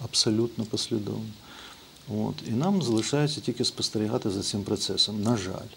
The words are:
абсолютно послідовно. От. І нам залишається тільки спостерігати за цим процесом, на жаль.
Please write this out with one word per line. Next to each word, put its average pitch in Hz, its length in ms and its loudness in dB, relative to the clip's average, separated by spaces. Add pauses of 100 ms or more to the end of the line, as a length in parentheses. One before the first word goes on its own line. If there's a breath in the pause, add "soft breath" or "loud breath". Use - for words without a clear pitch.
абсолютно 113 640 2
послідовно. 110 640 -4 (800 loud breath)
От. 107 260 -2 (120)
І - 40 -2
нам 170 300 2
залишається 120 600 2
тільки 120 240 0
спостерігати 110 640 0
за 98 120 0
цим 101 220 0
процесом, 101 600 0
на 113 140 4
жаль. 92 400 -4